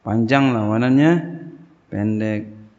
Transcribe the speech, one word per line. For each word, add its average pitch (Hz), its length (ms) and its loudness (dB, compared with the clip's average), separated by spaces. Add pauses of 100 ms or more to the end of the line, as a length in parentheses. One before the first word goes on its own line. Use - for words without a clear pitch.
Panjang 117 480 2
lawanannya 123 640 2 (800)
pendek. 107 560 -4 (300)